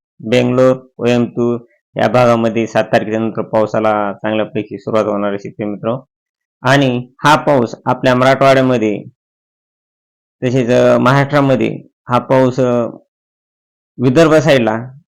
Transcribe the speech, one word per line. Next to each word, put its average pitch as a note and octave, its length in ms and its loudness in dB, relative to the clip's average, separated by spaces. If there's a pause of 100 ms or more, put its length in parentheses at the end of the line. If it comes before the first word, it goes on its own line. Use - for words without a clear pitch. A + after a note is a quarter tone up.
(280)
बेंगलोर, B2 480 2 (200)
कोइंबतूर A#2+ 640 -2 (420)
या A2 60 2
भागामध्ये A2+ 580 2
सात A2 180 -2
तारखेच्या G#2+ 360 -2
नंतर A2 220 -4
पावसाला G#2+ 720 -2
चांगल्यापैकी G#2+ 680 -6
सुरुवात G#2+ 280 -2
होणार G2+ 220 -4
आहे, G2+ 100 -6
शेतकरी - 280 -10
मित्र. A2 340 -8 (600)
आणि B2+ 500 0 (120)
हा D3+ 120 4
पाऊस C3+ 380 0 (120)
आपल्या B2+ 280 0
मराठवाड्यामध्ये, B2+ 920 2 (1400)
तसेच, B2 260 0
अ, B2 280 2
महाराष्ट्रामध्ये C3+ 840 0 (260)
हा B2 100 0
पाऊस, C3 420 0
अ, A#2+ 260 0 (1160)
विदर्भ D3 320 4
साईडला B2+ 560 0 (240)